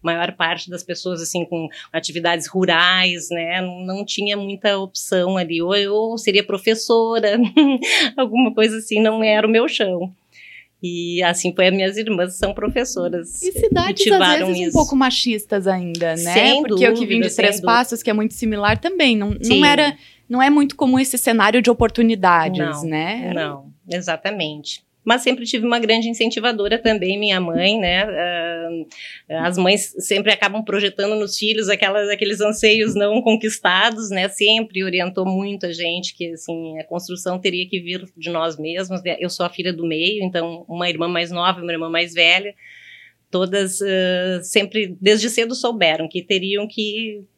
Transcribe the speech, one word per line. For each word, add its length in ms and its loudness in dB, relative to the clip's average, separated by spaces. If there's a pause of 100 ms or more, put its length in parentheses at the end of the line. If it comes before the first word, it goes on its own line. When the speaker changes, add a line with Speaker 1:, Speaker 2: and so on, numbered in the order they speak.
Speaker 1:
A 40 -4
maior 260 -2
parte 360 -2
das 140 -12
pessoas, 400 -8
assim, 220 -4
com 240 -6 (240)
atividades 560 -4
rurais, 800 2
né? 300 -4
Não, 260 -6
não 180 -6
tinha 320 -4
muita 400 -2
opção 600 -2
ali. 260 -2
Ou 140 0
eu 420 0
seria 240 2
professora, 960 2
<laughs> 800 2
alguma 340 2
coisa 260 2
assim, 220 -2
não 220 2
era 240 4
o 40 4
meu 180 2
chão. 440 -2 (680)
E 400 -4
assim 320 0
foi, 140 6
as 40 4
minhas 240 0
irmãs 400 -2
são 160 -2
professoras. 880 -4
Speaker 2:
E 120 -4
cidades, 520 0
às 140 6
Speaker 1:
Cultivaram 300 4
Speaker 2:
vezes, 120 0
um 60 0
Speaker 1:
isso. 100 -2
Speaker 2:
pouco 200 2
machistas 720 0
ainda, 480 -2
né? 180 -4
Speaker 1:
Sem 300 4
Speaker 2:
Porque 200 2
eu 100 6
que 120 -2
vim 140 0
Speaker 1:
dúvida, 80 0
Speaker 2:
de 80 -6
Três 180 2
Speaker 1:
sem 80 -8
dúvida. 160 4
Speaker 2:
Passos, 240 -2
que 80 -2
é 20 2
muito 220 0
similar 460 0
também, 360 2
não, 140 0
não 140 -6
Speaker 1:
Sim. 200 6
Speaker 2:
era, 320 4 (320)
não 140 2
é 80 6
muito 240 4
comum 240 2
esse 180 0
cenário 460 4
de 80 4
oportunidades, 880 4
Speaker 1:
Não, 240 -2
Speaker 2:
né? 500 -4
Speaker 1:
não, 340 -6 (220)
exatamente. 920 -6 (220)
Mas 180 2
sempre 220 0
tive 220 -2
uma 140 2
grande 280 2
incentivadora 680 0
também, 400 0
minha 220 0
mãe, 360 2
né? 280 0
Ah, 640 -4 (800)
as 100 -2
mães 400 2
sempre 320 0
acabam 320 0
projetando 540 -2
nos 200 -4
filhos 320 -2
aquelas, 400 0
aqueles 320 -2
anseios 540 2
não 260 2
conquistados, 880 0
né? 180 -2
Sempre 560 0
orientou 420 -2
muito 400 -4
a 60 -4
gente 420 -6
que, 160 -8
assim, 480 -10
a 60 -12
construção 520 -8
teria 320 -4
que 120 -6
vir 240 -10 (120)
de 140 -10
nós 260 -4
mesmos, 460 -6
né? 160 -4
Eu 100 -6
sou 160 -4
a 60 -4
filha 220 -6
do 120 -8
meio, 380 -2
então 460 -6
uma 200 -4
irmã 200 -4
mais 240 -4
nova, 280 -2
uma 120 -6
irmã 180 -6
mais 240 -2
velha, 400 2 (760)
todas, 540 -2
ah, 600 0
sempre, 580 -2
desde 300 4
cedo 240 0
souberam 540 0
que 140 -6
teriam 460 -2
que 560 -8 (140)